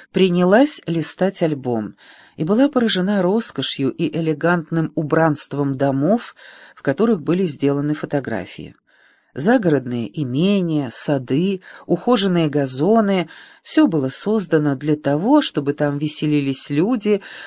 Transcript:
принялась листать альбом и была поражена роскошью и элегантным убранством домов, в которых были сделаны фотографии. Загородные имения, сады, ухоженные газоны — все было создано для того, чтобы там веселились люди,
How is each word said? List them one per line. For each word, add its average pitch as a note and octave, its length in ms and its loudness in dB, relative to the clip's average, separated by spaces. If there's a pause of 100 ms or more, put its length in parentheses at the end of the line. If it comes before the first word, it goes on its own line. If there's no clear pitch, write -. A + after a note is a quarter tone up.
(120)
принялась F#3+ 760 4
листать E3+ 560 -2
альбом B2+ 520 -2 (420)
и D3+ 60 -4
была G#3+ 240 2
поражена G#3 540 0
роскошью F3 680 -2
и - 260 -4
элегантным D#3+ 800 0
убранством D3 800 0
домов, C#3 600 0 (400)
в - 60 -20
которых G3 400 0
были F3 240 0
сделаны C#3+ 480 0
фотографии. A2 800 -6 (600)
Загородные C#3 760 2 (140)
имения, D#3 680 0
сады, D3+ 720 -2 (240)
ухоженные F3+ 640 2
газоны — E3 800 2 (340)
все D4 240 4
было C#3+ 220 0
создано D#3+ 640 0
для D3 200 0
того, D3+ 460 2
чтобы C#3+ 320 -4
там C#3+ 260 -2
веселились D3 720 -2
люди, G3+ 500 0 (260)